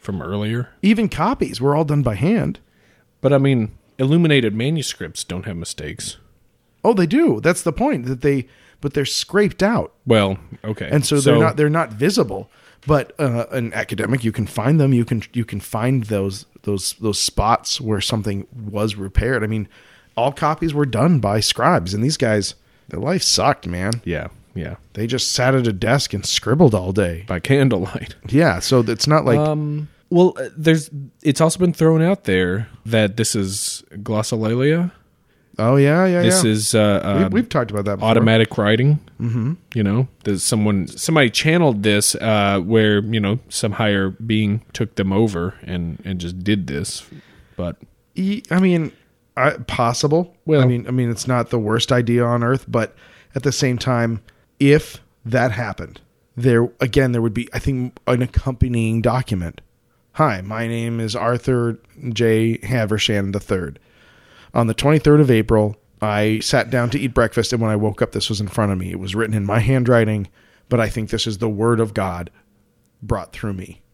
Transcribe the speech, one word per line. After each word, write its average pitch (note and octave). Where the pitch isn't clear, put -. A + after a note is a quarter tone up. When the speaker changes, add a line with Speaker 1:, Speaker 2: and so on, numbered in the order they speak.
Speaker 1:
from F#2+
earlier. G#2+
Speaker 2:
Even G#3
copies E3
were C#3+
all D#3+
done D3
by A#2+
hand. D3
Speaker 1:
But, C3+
I C#3
mean, B2+
illuminated C#3
manuscripts B2
don't F#2
have F2
mistakes. -
Speaker 2:
Oh, A3+
they F#3
do. G#3
That's E3+
the D#3+
point, G3+
that B2+
they, C#3
but C#3+
they're C#3+
scraped -
out. G3+
Speaker 1:
Well, G2+
okay. G#2+
Speaker 2:
And C#3+
so D3
Speaker 1:
So C#3
Speaker 2:
they're D3
not, -
they're D3+
not D3+
visible. G#2+
But, C#3+
uh, A#2+
an A#2
academic, G#2+
you A2
can G#2
find C#3
them. C3+
You A#2
can, A2+
you A#2
can G2+
find A#2+
those, G2
those, G2+
those G#2+
spots -
where G#2+
something G2+
was G#2+
repaired. G#2
I G#2+
mean, G#2+
all B2+
copies D#3
were D3
done C3+
by G#2
scribes, A2
and G#2
these D3
guys, G#2+
their D#2
life D#3
sucked, -
man. F#2+
Speaker 1:
Yeah, E2
yeah. -
Speaker 2:
They G#2+
just B2
sat C3
at B2+
a A2+
desk A2+
and F#2+
scribbled C3+
all F#2+
day. F2+
Speaker 1:
By F2+
candlelight. B2
Speaker 2:
Yeah, A2
so B2+
it's A#2
not D3+
like B2
Speaker 1:
Um, D3+
well, F3
uh, C3
there's, D#3
it's D3+
also E3
been F3+
thrown D#3+
out F3
there F#2
that A2
this A2+
is G2
glossolalia. A#2
Speaker 2:
Oh, A#2+
yeah, D3
yeah, F3
Speaker 1:
This F3+
Speaker 2:
yeah. A2+
Speaker 1:
is, G#2+
uh, G#2
Speaker 2:
We, -
Speaker 1:
uh, -
Speaker 2:
we've G#3
talked A#2+
about G#2
that G2+
before. A2
Speaker 1:
automatic A2+
writing. A#2+
Speaker 2:
Mm-hmm. A#2
Speaker 1:
You A2+
know, A2
there's G2
someone, G#2
somebody D3+
channeled D#3
this, G#2
uh, G2+
where, G#2+
you G#2+
know, G#2
some G#2+
higher G2
being G#2+
took -
them F#2+
over G2
and, E2+
and F#2+
just F2
did G2+
this. -
But F2
Speaker 2:
E-, G3
I E3+
mean, F3
I, C3
possible. C#3+
Speaker 1:
Well D3+
Speaker 2:
I B2+
mean, A#2+
I B2
mean, B2
it's A#2
not B2
the A#2+
worst A2
idea A#2+
on A#2+
earth, B2+
but A2+
at C3
the C3+
same B2+
time, A#2
if C#3+
that A#2+
happened, G#2
there, A#2+
again, C3
there A#2+
would A2+
be, A#2+
I A2+
think, B2+
an B2
accompanying A#2
document. A2
"Hi, A#2
my A2
name A#2
is A2
Arthur A#2+
J. A2+
Havershan G#2
the G2+
third. E2+
On A#2
the A2
twenty-third D3
of C3+
April, G#2+
I G#2+
sat A#2
down A#2+
to C#3+
eat C3+
breakfast, A#2
and A#2
when A2
I G#2+
woke G#2
up, A2+
this -
was G#2
in G#2
front G#2
of F#2+
me. F2+
It F2+
was F#2
written G#2+
in G2+
my G#2
handwriting, A#2
but A#2+
I A2
think A2
this A2+
is G#2+
the A2+
word A2
of G#2
God F2+
brought G#2
through G#2+
me." -